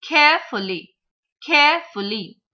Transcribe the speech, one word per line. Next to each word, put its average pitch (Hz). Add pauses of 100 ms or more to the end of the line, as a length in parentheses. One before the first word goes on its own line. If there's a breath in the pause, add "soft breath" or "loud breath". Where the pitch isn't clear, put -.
Carefully, 277 (500)
carefully. 285 (140)